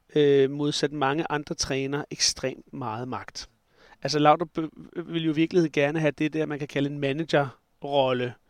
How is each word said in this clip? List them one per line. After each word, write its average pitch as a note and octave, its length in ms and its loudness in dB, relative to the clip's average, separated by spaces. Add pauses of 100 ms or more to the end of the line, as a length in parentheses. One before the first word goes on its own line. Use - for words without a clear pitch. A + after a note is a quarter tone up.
(160)
øh, C#3 360 6
modsat D3 400 -2
mange D3 380 0
andre D3+ 260 -4
trænere, C#3 560 -4
ekstremt - 640 -4
meget B2+ 340 -8
magt. - 420 -12 (540)
Altså, C#3+ 160 -2
Laudrup D3+ 340 6
be-, D#3+ 160 -4 (260)
ville E3 300 -6
jo D#3+ 60 2
i C#3+ 40 0
virkeligheden D#3+ 360 2
gerne D3 280 0
have D3+ 180 2
det D3+ 160 -2
der, D#3 120 -2
man D3 140 -6
kan D3 80 -8
kalde C#3+ 220 -2
en D3 100 -8
managerrolle. C3+ 1300 0 (160)